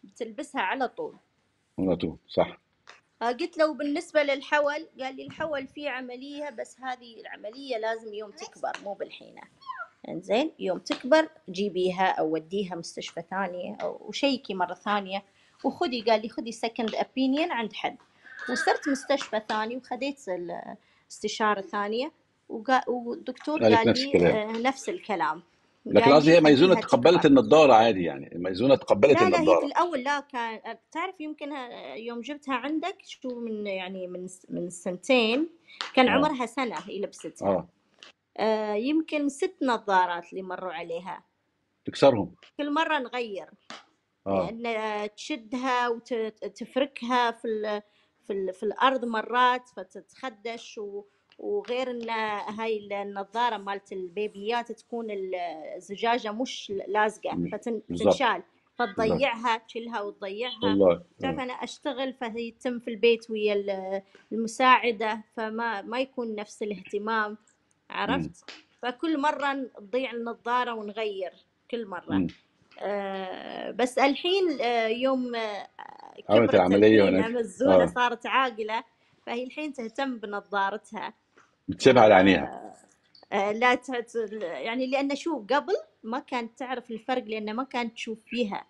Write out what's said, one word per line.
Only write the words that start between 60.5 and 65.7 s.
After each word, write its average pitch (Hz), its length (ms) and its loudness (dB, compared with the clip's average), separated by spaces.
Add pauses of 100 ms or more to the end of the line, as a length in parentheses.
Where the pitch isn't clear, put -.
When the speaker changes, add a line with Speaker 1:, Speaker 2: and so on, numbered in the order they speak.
Speaker 2:
والله. 98 380 4 (180)
Speaker 1:
تعرف - 200 -4
Speaker 2:
آه. 254 40 -4
Speaker 1:
أنا 247 100 -6
أشتغل، 262 600 -6
فهي 233 380 -8
تتم 247 280 -6
في 240 100 -10
البيت 226 400 2
ويا 208 240 0
ال-، 196 480 -4 (300)
المساعدة، 226 920 2 (140)
فما، 220 460 -4